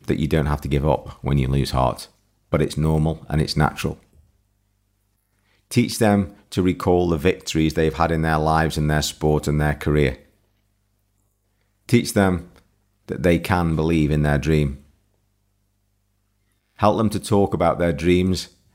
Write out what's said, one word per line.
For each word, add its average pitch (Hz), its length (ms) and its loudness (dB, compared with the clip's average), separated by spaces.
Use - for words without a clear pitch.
that - 120 -2
you 76 80 -2
don't 76 180 0
have 73 160 -2
to - 60 -8
give 69 200 0
up 67 220 -2
when 69 160 0
you 65 80 0
lose 67 240 -2
heart, 64 360 -2
but 76 100 0
it's - 160 -4
normal 78 500 0
and 78 140 -2
it's - 160 -4
natural. - 400 -2
Teach - 280 0
them 101 380 2
to 98 100 -2
recall 90 480 2
the 82 80 0
victories 78 560 -2
they've 80 220 0
had 82 160 0
in 80 100 0
their 80 160 0
lives 80 400 0
and 76 120 -2
their 76 120 0
sport 76 460 -2
and 73 120 0
their 76 140 0
career. 73 460 -2
Teach 120 260 0
them 95 380 0
that - 160 -8
they 87 160 4
can 85 360 0
believe 78 360 2
in 76 100 2
their 73 160 2
dream. 71 460 0
Help 101 220 2
them 110 120 2
to 101 100 -4
talk 101 340 0
about 85 260 2
their 85 140 2
dreams 90 560 0